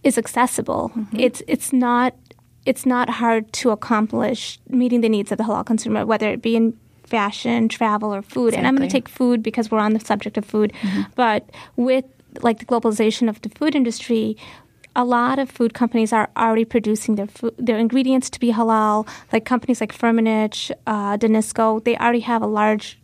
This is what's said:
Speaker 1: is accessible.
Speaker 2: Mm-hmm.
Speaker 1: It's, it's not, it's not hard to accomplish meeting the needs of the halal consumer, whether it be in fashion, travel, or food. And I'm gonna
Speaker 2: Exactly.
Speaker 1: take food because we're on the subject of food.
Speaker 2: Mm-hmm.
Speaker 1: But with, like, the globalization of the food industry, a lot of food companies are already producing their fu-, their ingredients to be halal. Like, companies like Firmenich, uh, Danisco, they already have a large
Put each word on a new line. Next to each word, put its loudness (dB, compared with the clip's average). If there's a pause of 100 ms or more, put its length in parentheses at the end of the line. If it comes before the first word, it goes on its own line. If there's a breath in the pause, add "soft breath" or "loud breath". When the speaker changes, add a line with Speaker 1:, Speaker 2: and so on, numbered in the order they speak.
Speaker 1:
is 2
accessible. -2
Speaker 2:
Mm-hmm. -6
Speaker 1:
It's, 0
it's -2
not, 2 (520)
it's -2
not 2
hard 0
to 0
accomplish -2
meeting 2
the 2
needs 0
of -2
the -2
halal -2
consumer, 0
whether 0
it -4
be 2
in 2 (300)
fashion, 0
travel, -2
or -6
food. 0
And 0
I'm 2
gonna 2
Speaker 2:
Exactly. 0
Speaker 1:
take -18
food 0
because -4
we're 2
on 2
the 0
subject -4
of -4
food. 0
Speaker 2:
Mm-hmm. -2 (140)
Speaker 1:
But 0 (260 loud breath)
with, 2 (360)
like, 2
the -16
globalization 0
of -8
the -10
food -2
industry, 0 (580 loud breath)
a 2
lot 2
of -2
food -2
companies 0
are 2
already 2
producing 0
their -4
fu-, -6
their 0
ingredients 2
to -16
be 2
halal. 2 (240 loud breath)
Like, 0
companies 0
like -6
Firmenich, 0 (140)
uh, -2
Danisco, 2
they 0
already 0
have -2
a -4
large -2